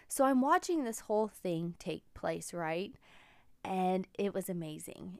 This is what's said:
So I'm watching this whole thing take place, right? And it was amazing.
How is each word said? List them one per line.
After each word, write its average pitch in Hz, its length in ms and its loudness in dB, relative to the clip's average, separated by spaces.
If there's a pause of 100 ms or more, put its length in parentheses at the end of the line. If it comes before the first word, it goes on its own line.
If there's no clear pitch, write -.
So - 160 2
I'm 262 160 6
watching 320 440 4
this 226 160 -4
whole 214 280 2
thing 170 500 -2
take - 260 -6 (100)
place, 165 400 -4
right? 170 400 -4 (720)
And 185 500 2
it 202 180 0
was 190 160 -4
amazing. 170 720 -8